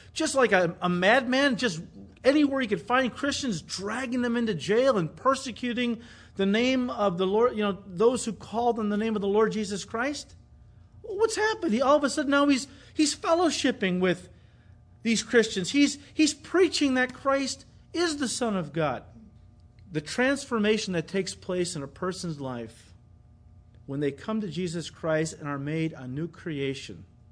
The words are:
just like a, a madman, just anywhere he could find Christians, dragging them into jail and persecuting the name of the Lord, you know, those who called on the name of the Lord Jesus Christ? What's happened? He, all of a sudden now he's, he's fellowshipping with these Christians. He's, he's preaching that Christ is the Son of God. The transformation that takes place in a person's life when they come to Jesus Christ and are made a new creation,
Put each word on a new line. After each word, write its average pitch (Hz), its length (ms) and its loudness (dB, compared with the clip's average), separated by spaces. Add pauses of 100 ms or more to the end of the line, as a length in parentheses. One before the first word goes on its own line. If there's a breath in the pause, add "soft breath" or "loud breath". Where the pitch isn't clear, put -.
(120)
just 311 240 -2
like 247 160 4
a, 180 280 4
a 180 80 -2
madman, 240 680 2
just 175 260 -4 (400)
anywhere 277 380 4
he 247 80 -2
could 190 140 -2
find 254 300 0
Christians, 269 480 -4
dragging 233 640 -6
them 240 140 -2
into 226 180 0
jail 220 420 2
and 165 200 -2
persecuting 240 840 -2 (360 loud breath)
the 196 100 0
name 247 440 2
of 202 280 -2
the 185 80 0
Lord, 220 300 2
you 208 60 -2
know, 202 220 -2
those 208 400 2
who 226 80 -4
called 233 460 -2
on 214 100 -2
the 208 80 -2
name 220 200 -2
of 196 60 -2
the 196 60 0
Lord 208 220 4
Jesus 196 340 -4
Christ? 262 520 -6 (680 soft breath)
What's 440 320 0
happened? 427 380 0
He, 240 100 2
all 277 140 6
of 285 80 2
a 262 60 0
sudden 285 200 -2
now 285 160 4
he's, 277 220 2 (260 loud breath)
he's 302 220 2
fellowshipping 285 840 2
with 180 300 0 (760 soft breath)
these 220 220 0
Christians. 220 480 2
He's, 285 260 2 (160 loud breath)
he's 302 200 2
preaching 302 600 2
that 254 180 0
Christ 269 520 -2 (280 soft breath)
is 330 260 -2
the 269 100 -2
Son 220 280 -2
of 151 160 -4
God. 139 300 -2 (880)
The 156 100 -4
transformation 220 920 0
that 165 160 -2
takes 190 260 -4
place 180 400 -4
in 147 80 -6
a 135 60 -8
person's 180 520 -6
life 123 540 -10 (920)
when 139 120 -6
they 143 140 0
come 220 280 -4
to 208 80 -4
Jesus 165 400 -4
Christ 156 520 -2
and 151 80 -8
are 143 100 -4
made 160 340 -2
a 127 140 -14
new 143 220 -6
creation, 135 760 -8 (280)